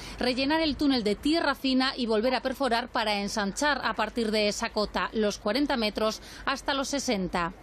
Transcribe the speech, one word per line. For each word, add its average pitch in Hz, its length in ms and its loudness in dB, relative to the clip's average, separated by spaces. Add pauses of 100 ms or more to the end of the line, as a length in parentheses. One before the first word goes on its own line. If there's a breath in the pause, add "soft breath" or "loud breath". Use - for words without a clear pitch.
(180 loud breath)
rellenar 269 420 2
el 311 160 2
túnel 277 260 2
de 202 120 2
tierra 294 400 2
fina 262 420 2
y 254 80 -2
volver 226 300 2
a 233 80 -2
perforar 240 460 0
para 214 340 0
ensanchar 208 640 0
a 226 100 0
partir 214 380 -2
de 214 160 2
esa 220 200 -2
cota, 196 460 -2
los 208 240 0
cuarenta 262 400 0
metros, 214 420 -2 (240 loud breath)
hasta 269 300 -2
los 269 140 -2
sesenta. 190 760 -2